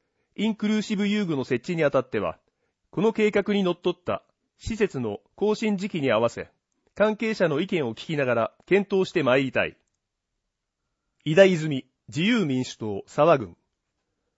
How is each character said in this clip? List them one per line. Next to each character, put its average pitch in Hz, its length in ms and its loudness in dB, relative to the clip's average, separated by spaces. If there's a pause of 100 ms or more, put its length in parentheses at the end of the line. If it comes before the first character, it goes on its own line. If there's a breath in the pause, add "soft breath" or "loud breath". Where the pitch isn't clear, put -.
(360)
イ 208 120 0
ン 220 60 0
ク 208 140 -4
ル 214 100 0
ー 208 40 -2
シ 214 140 -4
ブ 202 100 -2
遊 208 180 0
具 165 120 -2
の 127 80 -4
設 127 280 -4
置 170 40 -4
に 160 80 0
あ 143 60 2
た 135 100 2
っ - 80 -6
て 110 120 -4
は、 85 180 -4 (520)
こ - 100 -6
の 214 120 2
計 208 180 2
画 202 240 0
に 202 80 0
の 180 100 0
っ 170 80 -10
と 180 100 -2
っ 170 40 -4
た - 300 -8 (340)
施 - 180 -6
設 196 240 -2
の 107 200 -6 (140)
更 214 200 -2
新 208 220 -2
時 190 140 -6
期 170 100 -6
に 135 100 0
合 107 100 2
わ 117 80 2
せ、 - 220 -10 (460)
関 214 200 2
係 220 180 -4
者 180 140 0
の 147 120 0
意 190 80 -4
見 160 180 -2
を 113 80 -4
聞 - 120 -16
き 165 100 -6
な 143 80 0
が 123 100 0
ら 113 180 0 (140)
検 196 260 2
討 190 160 2
し - 40 -14
て 170 100 0
ま 127 140 4
い 139 80 2
り 131 80 -4
た 98 140 0
い。 76 100 -14 (1500)
井 151 120 -2
田 190 80 10
泉、 156 420 2 (220)
自 131 140 -4
由 220 220 2
民 127 200 0
主 - 120 -12
党、 104 300 -8
沢 151 320 4
郡。 92 180 -12 (800)